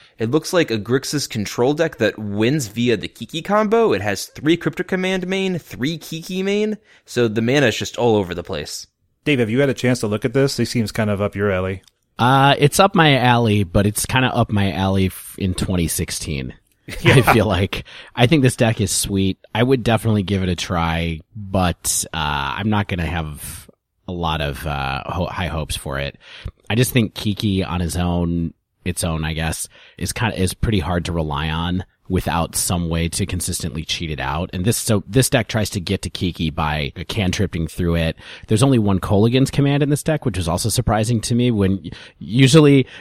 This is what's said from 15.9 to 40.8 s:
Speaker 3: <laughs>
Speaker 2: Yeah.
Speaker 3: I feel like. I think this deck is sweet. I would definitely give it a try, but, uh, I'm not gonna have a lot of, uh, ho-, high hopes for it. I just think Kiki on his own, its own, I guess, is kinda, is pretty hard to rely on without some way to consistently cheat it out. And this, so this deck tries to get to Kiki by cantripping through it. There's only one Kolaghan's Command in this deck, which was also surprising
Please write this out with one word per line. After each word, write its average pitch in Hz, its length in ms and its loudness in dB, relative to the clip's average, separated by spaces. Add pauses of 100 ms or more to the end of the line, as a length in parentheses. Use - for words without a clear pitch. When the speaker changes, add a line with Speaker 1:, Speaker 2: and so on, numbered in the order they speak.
Speaker 3:
<laughs> - 60 -20 (360)
Speaker 2:
Yeah. 170 140 6
Speaker 3:
I 139 80 8 (100)
feel 110 140 6
like. 92 380 0 (300)
I 120 120 4
think 147 160 4
this 127 140 4
deck 113 220 2
is 101 140 0
sweet. 98 460 0 (160)
I 107 80 2
would 127 200 2
definitely 110 400 2
give 92 200 0
it 90 80 0
a 87 40 0
try, 82 640 -2 (140)
but, 95 800 -2
uh, - 40 -8 (420)
I'm 101 100 -4
not 104 200 0
gonna 87 180 -4
have 78 640 -8 (360)
a 92 60 -10
lot 80 300 -2
of, 71 240 -6
uh, 67 400 -4
ho-, 85 180 -4
high 90 220 -6
hopes 80 300 -6
for 67 220 -8
it. 69 200 -8 (500)
I 101 60 -4
just 123 180 0
think 117 220 2
Kiki 98 500 -2
on 90 160 -4
his 85 160 -4
own, 87 560 -2 (320)
its 90 180 -4
own, 80 220 -2
I 78 80 -2
guess, 80 340 -4 (300)
is - 160 -4
kinda, - 260 -2
is 92 140 0
pretty 107 280 0
hard 87 260 -2
to 92 60 -4
rely 78 360 -2
on 87 380 -2 (200)
without 85 480 -2
some 87 360 -2
way 82 180 0
to 98 160 -4
consistently 82 580 -6
cheat 80 280 -6
it 69 100 -6
out. 71 320 -4
And 90 140 -4
this, 113 100 2
so 107 300 0
this 123 240 2
deck 120 180 0
tries 107 220 -2
to 101 100 -4
get 92 220 -4
to 90 80 -8
Kiki 85 400 -4
by 76 420 -4 (160)
cantripping 92 580 -2
through 85 280 -2
it. 82 220 0 (300)
There's 107 160 2
only 135 160 4
one 101 220 2
Kolaghan's 117 500 2
Command 143 320 2
in 139 60 0
this 143 140 0
deck, 151 240 -2
which 98 100 -2
was 90 100 -2
also 82 220 -2
surprising 110 540 0